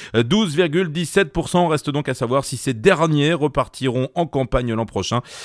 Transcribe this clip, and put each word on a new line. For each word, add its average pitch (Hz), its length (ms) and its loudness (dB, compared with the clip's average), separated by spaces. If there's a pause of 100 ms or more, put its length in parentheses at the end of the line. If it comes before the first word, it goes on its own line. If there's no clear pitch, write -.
(140)
douze 143 420 2
virgule 175 360 0
dix-sept 170 420 0
pour 165 160 -2
cent. 175 200 2
Reste 151 200 -2
donc 143 180 -2
à 131 60 -2
savoir 127 320 -2
si 135 100 -8
ces 127 200 -4
derniers 151 580 4
repartiront 131 800 -2
en 170 140 -2
campagne 131 320 0
l'an 113 260 -2
prochain 110 360 -2 (240)